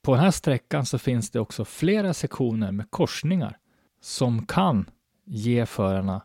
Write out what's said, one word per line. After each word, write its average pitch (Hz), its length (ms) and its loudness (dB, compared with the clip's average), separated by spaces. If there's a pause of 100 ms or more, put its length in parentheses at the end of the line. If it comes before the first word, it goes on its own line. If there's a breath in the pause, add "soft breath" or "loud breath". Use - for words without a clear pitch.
på 131 120 2
den 131 100 6
här 190 80 6
sträckan 139 540 0
så 131 120 -2
finns 120 340 -2
det 120 80 -2
också 107 260 -4
flera 190 480 0
sektioner 110 580 -2
med 104 200 -6
korsningar 165 680 -2 (440)
som 117 440 0
kan 170 440 2 (360)
ge 120 400 0
förarna 95 600 -2